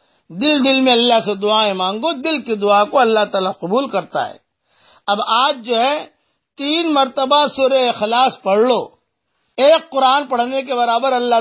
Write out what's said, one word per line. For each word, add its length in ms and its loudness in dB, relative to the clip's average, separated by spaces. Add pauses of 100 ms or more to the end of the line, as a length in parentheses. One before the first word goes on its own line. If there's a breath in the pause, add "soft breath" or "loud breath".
(280)
دل 360 0
دل 160 2
میں 120 2
اللہ 320 2
سے 100 -2
دعائیں 380 0
مانگو، 400 -4
دل 280 -4
کی 140 -6
دعا 300 2
کو 140 -2
اللہ 340 2
تعالیٰ 280 -2
قبول 280 -2
کرتا 400 -6
ہے۔ 80 -18 (720 soft breath)
اب 200 0
آج 400 0
جو 140 -2
ہے، 260 -2 (500)
تین 380 -2
مرتبہ 520 2
سورہ 420 0
اخلاص 540 0
پڑھ 180 2
لو۔ 280 0 (680)
ایک 340 2
قرآن 360 2
پڑھنے 360 -2
کے 120 -8
برابر 380 0
اللہ 280 0